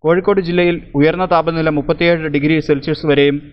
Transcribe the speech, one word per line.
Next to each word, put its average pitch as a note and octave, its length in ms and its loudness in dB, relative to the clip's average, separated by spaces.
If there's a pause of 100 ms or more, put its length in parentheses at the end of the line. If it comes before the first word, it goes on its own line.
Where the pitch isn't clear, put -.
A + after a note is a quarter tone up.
കോഴിക്കോട് F#3 440 2
ജില്ലയിൽ F3 300 0 (200)
ഉയർന്ന D#3+ 360 2
താപനില E3 420 0
മുപ്പത്തിയേഴ് D#3+ 580 -2
ഡിഗ്രി D3 220 0 (100)
സെൽഷ്യസ് D3 440 -4
വരെയും C#3+ 260 2 (160)